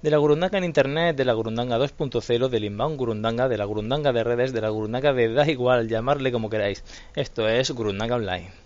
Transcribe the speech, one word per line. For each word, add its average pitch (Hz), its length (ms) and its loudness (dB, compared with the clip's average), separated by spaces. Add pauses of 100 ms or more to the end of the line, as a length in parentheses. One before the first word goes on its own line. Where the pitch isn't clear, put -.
de 156 80 0
la 151 80 4
Gurundanga 156 400 4
en 185 80 0
internet, 156 500 2
de 135 80 0
la 127 80 2
Gurundanga 113 460 -2
dos 139 160 0
punto 127 260 -2
cero, 120 300 0
del 110 160 -2
inbound 117 320 -4
Gurundanga, 113 500 0
de 120 100 0
la 104 60 0
Gurundanga 113 480 -2
de 117 140 2
redes, 120 260 0
de 117 80 -2
la 110 80 -2
Gurundanga 110 460 0
de 120 180 4
da 143 180 4
igual, 123 380 2
llamarle 127 460 0
como 113 160 -2
queráis. 104 340 -2 (320)
Esto - 320 -2
es 127 240 2
Gurundanga 113 460 -2
Online. 92 340 -4 (140)